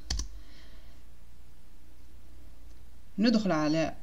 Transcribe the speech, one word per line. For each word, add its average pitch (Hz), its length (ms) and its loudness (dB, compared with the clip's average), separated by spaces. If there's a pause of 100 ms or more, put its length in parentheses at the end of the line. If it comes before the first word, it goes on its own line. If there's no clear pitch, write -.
(3250)
ندخل 214 340 6
على 156 500 4